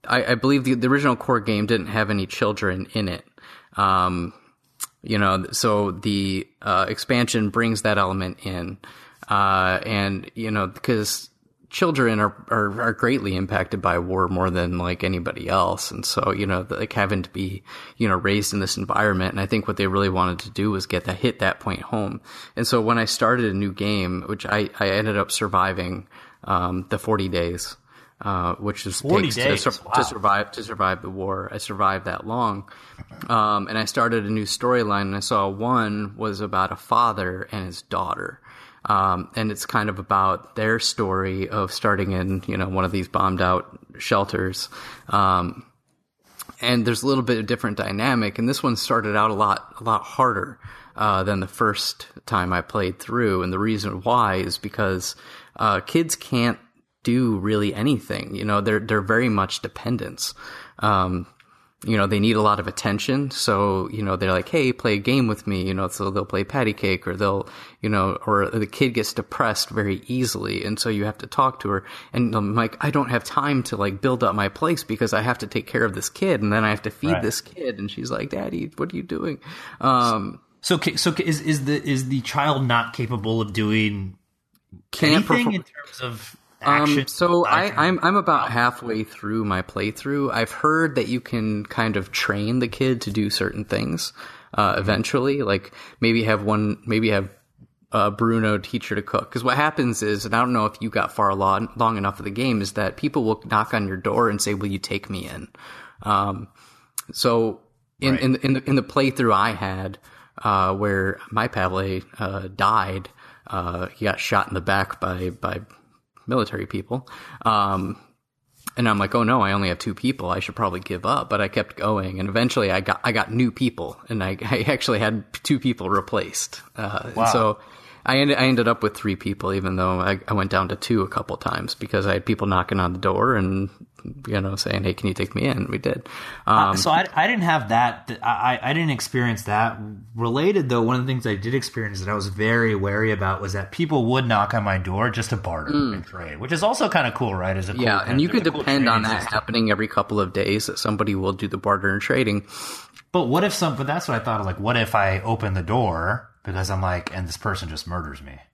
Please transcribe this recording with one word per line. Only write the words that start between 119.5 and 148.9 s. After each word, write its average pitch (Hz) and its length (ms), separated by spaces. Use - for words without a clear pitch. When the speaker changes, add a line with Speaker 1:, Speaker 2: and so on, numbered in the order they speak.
Speaker 1:
only 98 160
have 87 120
two 104 140
people. 123 360
I 90 80
should 95 160
probably 92 260
give 90 240
up." 135 240
But 104 120
I 98 80
kept - 280
going, 95 440
and 98 80
eventually 113 420
I 95 100
got, 95 220
I 123 100
got 107 200
new 120 180
people, - 480
and 110 140
I, 95 180
<laughs> - 20
I 107 260
actually 123 320
had 110 240
two 139 160
people 113 320
replaced. - 720
Uh, 110 300
and 123 100
Speaker 2:
Wow. 113 100
Speaker 1:
so 110 320
I 131 120
ended, 143 200
I 127 60
ended 120 240
up 117 140
with 104 140
three 95 200
people, 98 360
even 95 240
though 92 240
I, 95 280
I 107 60
went 98 180
down 95 160
to 101 80
two 110 260
a 95 60
couple - 280
times - 380
because 98 320
I 98 80
had 95 100
people 104 220
knocking 95 340
on 90 120
the 92 80
door 98 340
and 95 340
you 104 140
know, 98 160
saying, 98 280
"Hey, 95 100
can - 140
you 92 60
take - 200
me 104 80
in?" 131 280
We - 80
did. - 300
Speaker 2:
Uh, - 40
Speaker 1:
Um, 98 60
Speaker 2:
so 156 140
I, 180 240
I 160 120
didn't 226 180
have 156 260
that. 117 380
Th-, 117 140
I, 120 400
I, 123 80
I - 20
didn't 160 180
experience 120 540
that. 107 340
Related, 139 540
though, 120 140
one 123 140
of 127 100
the 135 60
things 123 140
I 104 100
did 113 180
experience 107 460
that 95 80
I 104 60
was 101 140
very 110 460
wary 101 380
about 95 280
was 98 120
that 98 200
people 147 340
would 123 200
knock 107 280
on 110 100
my 95 140
door 95 320
just 110 200
to 117 60
barter 85 360
Speaker 1:
Mm. 139 220
Speaker 2:
and 90 120
trade, 82 320
which 131 140
is 170 100
also 226 260
kinda 135 240
cool, 107 220
right? 92 220
As 95 120
a 104 60
cool 123 80
Speaker 1:
Yeah, 104 160
Speaker 2:
kind 110 140
Speaker 1:
and 135 80
you 170 80
Speaker 2:
of, - 40
Speaker 1:
could 208 140
Speaker 2:
a 160 40
cool 147 100
Speaker 1:
depend 139 280
on 113 140